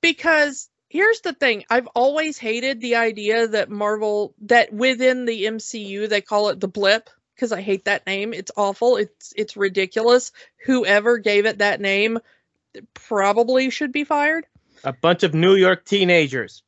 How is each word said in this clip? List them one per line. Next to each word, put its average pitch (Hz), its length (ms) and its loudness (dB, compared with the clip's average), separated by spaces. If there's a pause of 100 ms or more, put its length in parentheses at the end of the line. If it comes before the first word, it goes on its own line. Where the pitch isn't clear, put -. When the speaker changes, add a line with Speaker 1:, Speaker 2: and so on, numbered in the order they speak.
Speaker 1:
Because 302 680 0 (200)
here's 427 320 0
the 330 120 -8
thing, 233 360 -2
I've 233 180 0
always 285 500 -2
hated 240 420 -4
the 233 160 -2
idea 226 520 0
that 214 220 -2
Marvel, 208 720 -4
that 233 280 2
within 254 540 0
the 220 220 -4
M 220 120 -6
C 214 260 -12
U 202 220 -8
they 202 140 -2
call 208 280 -2
it 180 120 -6
the 196 80 -4
blip, 202 400 0 (280)
'cause 226 140 -4
I 190 100 -6
hate 196 240 -4
that 202 220 -2
name. 196 260 -6
It's 190 220 -14
awful. 208 420 0
It's, - 380 -8
it's 214 220 -6
ridiculous. 202 760 0 (340)
Whoever 226 520 2
gave 208 280 2
it 214 120 -2
that 202 240 0
name 202 380 -2 (760)
probably 233 760 2
should 262 220 -4
be 294 140 -4
fired. 311 400 0 (400)
Speaker 2:
A 135 80 -4
bunch 170 300 2
of 165 100 0
New 175 220 4
York 185 300 4
teenagers. 160 840 0